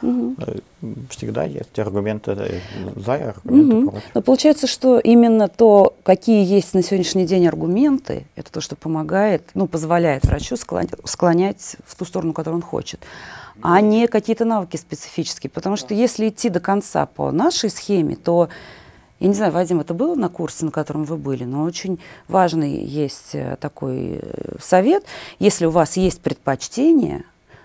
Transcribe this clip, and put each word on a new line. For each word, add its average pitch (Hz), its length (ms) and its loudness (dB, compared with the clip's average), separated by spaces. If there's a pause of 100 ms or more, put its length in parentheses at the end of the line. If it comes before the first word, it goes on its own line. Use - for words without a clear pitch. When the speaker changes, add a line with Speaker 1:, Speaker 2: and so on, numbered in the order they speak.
Speaker 1:
Мгм. 247 380 -2
Speaker 2:
э, - 200 -8 (500)
всегда 113 340 -6
есть - 360 -10
аргументы, 107 520 -4
э, 98 280 -6 (360)
за 104 200 -4
и 147 60 -4
аргументы 254 540 4
Speaker 1:
Мгм. 254 140 2
Speaker 2:
против. - 260 -10
Speaker 1:
Но 240 60 0
получается, 285 460 2
что 254 320 2
именно 226 480 6
то, 208 460 6 (100)
какие 202 400 4
есть 190 300 2
на 190 100 4
сегодняшний 185 420 0
день 180 220 4
аргументы, 180 760 0 (100)
это - 160 -16
то, - 100 -8
что - 140 -10
помогает, 160 680 0 (100)
ну, 190 140 0
позволяет 160 580 0
врачу - 320 -2
склон-, - 320 -6 (160)
склонять 180 800 0
в - 100 -20
ту 185 100 -10
сторону, 165 280 -6
которую 160 240 -6
он 170 60 -6
хочет, - 360 -10 (600)
а 175 200 2
Speaker 3:
Ну. 214 60 4
Speaker 1:
не 226 200 2
какие-то 226 380 -2
навыки 208 320 -4
специфические. - 760 -10
Потому 190 260 -6
что - 120 -12
Speaker 3:
Да. 214 60 -4
Speaker 1:
если 220 340 0
идти 220 200 -4
до 175 100 -2
конца 190 460 -2
по 143 260 -6
нашей 233 380 0
схеме, 170 460 -2
то, 170 340 0 (720)
я 175 80 0
не 202 80 2
знаю, 202 160 0
Вадим, 170 280 0
это 151 140 -6
было 285 220 -2
на 226 120 -2
курсе, 165 380 -8
на 151 60 -4
котором 151 340 -6
вы 156 120 -6
были, 135 260 -6
но 135 200 -4
очень 175 360 -6 (280)
важный 160 560 0
есть, 143 520 -6
э, 135 240 -6
такой, 131 640 -8
э, - 360 -12
совет. 254 460 2 (340)
Если 185 280 2
у - 20 0
вас 160 280 0
есть 185 240 0
предпочтение, 185 1000 0 (420)